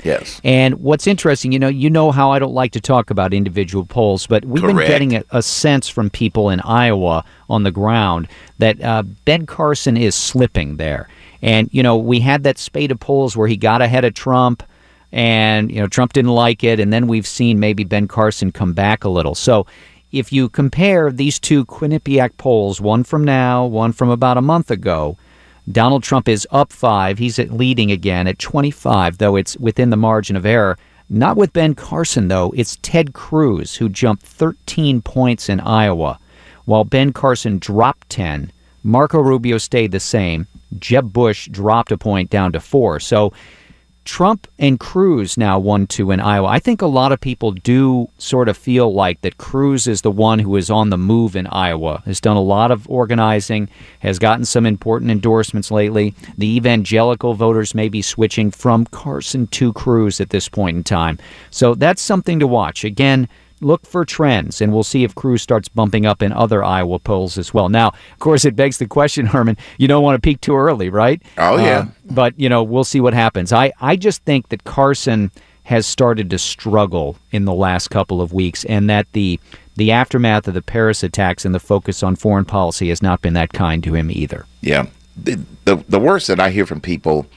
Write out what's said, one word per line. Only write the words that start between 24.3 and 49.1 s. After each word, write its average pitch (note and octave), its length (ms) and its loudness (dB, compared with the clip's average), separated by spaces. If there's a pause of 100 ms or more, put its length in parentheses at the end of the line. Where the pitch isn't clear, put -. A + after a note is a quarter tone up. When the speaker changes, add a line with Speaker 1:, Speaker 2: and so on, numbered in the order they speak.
Speaker 2:
a B2+ 60 2
month D#3+ 260 0
ago, E2+ 480 -2 (540)
Donald A#2+ 320 2
Trump C3 260 0
is G#2+ 220 0
up C#3 220 0
five. G2+ 460 0
He's A#2+ 200 -4
at A#2 140 -2
leading A#2 400 0
again F2+ 340 -2
at F#2 140 -4
twenty-five, A#2 800 -2
though G2+ 180 2
it's F#2+ 220 -4
within A#2+ 320 0
the A2 60 2
margin A2 380 0
of F#2 100 -4
error. G#2 320 2 (320)
Not B2+ 280 0
with G3+ 160 2
Ben D#3 240 0
Carson, C#3+ 500 -4
though. F2+ 300 0
It's A#2+ 260 -4
Ted D#3+ 300 0
Cruz, C#3+ 640 -2
who A#2 120 0
jumped G#2 360 0
thirteen D3+ 760 -2
points B2 480 -2
in F#2+ 120 0
Iowa, F#2 580 0 (460)
while G#2+ 180 2
Ben C3+ 300 0
Carson A#2+ 480 0
dropped A2 500 0
ten. D2+ 400 -6 (320)
Marco C#3 380 2
Rubio B2 380 2
stayed A2 340 -2
the F#2+ 80 -2
same. F2 480 -2 (320)
Jeb A#2+ 320 0
Bush A2+ 400 0
dropped G#2+ 400 0
a G#2 60 -2
point G2 320 -2
down F#2+ 220 0
to E2 60 -4
four. G2+ 400 0
So G#2 340 0 (760)
Trump G3 420 -2 (100)
and C3+ 220 2
Cruz E3 560 0
now G2+ 220 2
one G2+ 280 0
two G2 240 -2
in F#2+ 100 2
Iowa. G2+ 280 2
I A2+ 100 2
think A#3 220 -2
a F#3 60 0
lot C3+ 260 2
of C3 80 -2
people A#2 320 -4
do B2 560 2 (100)
sort B2 300 0
of G2 80 0
feel B2 360 0
like F#2 280 0